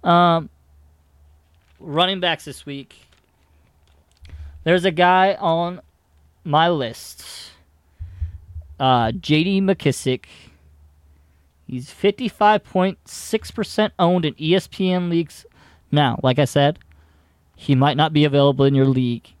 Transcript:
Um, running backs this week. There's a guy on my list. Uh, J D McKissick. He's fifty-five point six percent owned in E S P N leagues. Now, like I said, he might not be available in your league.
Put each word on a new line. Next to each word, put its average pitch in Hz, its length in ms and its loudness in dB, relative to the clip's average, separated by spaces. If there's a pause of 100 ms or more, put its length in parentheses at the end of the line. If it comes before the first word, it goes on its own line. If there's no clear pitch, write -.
Um, 170 460 2 (1300)
running 180 400 -2
backs 170 240 -4
this - 200 -16
week. 139 360 -14 (1600)
There's 175 220 2
a 190 60 2
guy 180 440 4
on 170 460 -4 (640)
my 160 240 2
list. - 840 -8 (1300)
Uh, 123 340 2
J 156 300 0
D 190 180 0
McKissick. 147 680 -2 (1400)
He's 127 220 -12
fifty-five 208 760 0
point 190 420 -2
six - 440 -8
percent 214 480 -4
owned 175 260 2
in 147 160 -4
E 156 160 0
S 180 100 -2
P 185 240 -4
N 180 180 -2
leagues. 170 380 -4 (460)
Now, 143 300 2
like 127 180 0
I - 60 4
said, 143 340 0 (760)
he - 200 -2
might 139 220 2
not 156 160 0
be 151 120 4
available 139 400 4
in 139 100 4
your 135 120 4
league. 127 420 -2 (120)